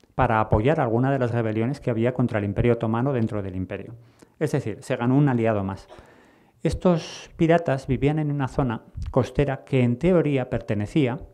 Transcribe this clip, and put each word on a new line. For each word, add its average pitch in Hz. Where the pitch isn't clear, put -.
para 113
apoyar 117
alguna 123
de 139
las 123
rebeliones 113
que -
había 117
contra 117
el 101
Imperio 113
Otomano 117
dentro 110
del 95
imperio. 98
Es 151
decir, 131
se -
ganó 120
un 147
aliado 113
más. 95
Estos -
piratas 160
vivían 139
en 151
una 143
zona 123
costera 135
que 135
en 120
teoría 147
pertenecía 117